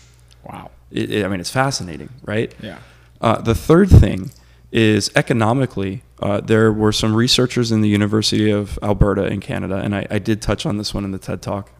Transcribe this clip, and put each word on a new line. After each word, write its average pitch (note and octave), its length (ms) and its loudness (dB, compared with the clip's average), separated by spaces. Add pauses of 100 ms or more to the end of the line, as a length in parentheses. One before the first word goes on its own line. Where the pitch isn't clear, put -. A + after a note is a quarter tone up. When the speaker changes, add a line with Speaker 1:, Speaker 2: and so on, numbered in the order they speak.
(440)
Speaker 1:
Wow. - 280 -18 (200)
Speaker 2:
It, A2 200 -4
it, G#2 140 0
I F#2 40 -4
mean, G2 100 -4
it's E2+ 120 -10
fascinating, F#2 580 -4 (140)
right? G#2+ 380 -4
Speaker 1:
Yeah. F#2 180 -16 (420)
Speaker 2:
Uh, A2+ 180 0
the A2+ 160 0
third F3+ 340 4
thing - 420 6 (400)
is G#2+ 440 2
economically, A#2 880 -2 (180)
uh, G2+ 200 -2
there A2 320 4
were G#2+ 180 2
some G#2+ 240 0
researchers B2 560 0
in A2 100 2
the G#2+ 80 2
University G#2+ 640 0
of G#2 320 -4
Alberta G2+ 440 2
in G#2 120 -4
Canada, F#2+ 380 -6
and G2+ 180 -4
I, G2 160 -4
I G#2+ 80 -2
did G#2 220 -2
touch - 240 -2
on G#2 120 -2
this G#2 160 -8
one G2+ 120 -4
in G2 60 -6
the F#2+ 60 -8
ted F#2+ 240 -10
Talk, G2 380 -8